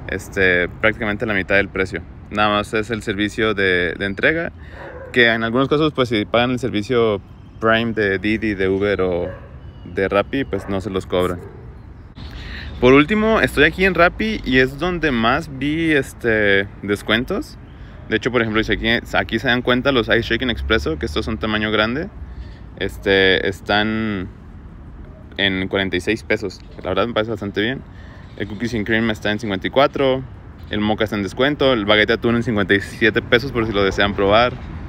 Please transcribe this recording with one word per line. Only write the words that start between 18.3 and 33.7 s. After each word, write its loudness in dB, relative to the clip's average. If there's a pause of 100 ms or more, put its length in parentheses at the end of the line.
por 4
ejemplo, 0
dice 0
aquí, -2 (280)
aquí 0
se -2
dan 2
cuenta 2
los 2
Ice 2
Shaken -2
Espresso, 0
que -6
estos -4
son -4
tamaño -2
grande, 0 (680)
este, 2
están -2 (1120)
en 2
cuarenta 0
y 0
seis -2
pesos. -4 (240)
La -4
verdad 2
me -4
parece 0
bastante -4
bien. -2 (540)
El -6
Cookies -6
and -2
Cream 2
está -2
en 0
cincuenta -4
y -6
cuatro, 2 (480)
el -2
Mocha 0
está -2
en -2
descuento, 2
el 0
baguette 6
de 4
atún 2
en 2
cincuenta 2
y 4
siete 0
pesos 0
por 0
si -2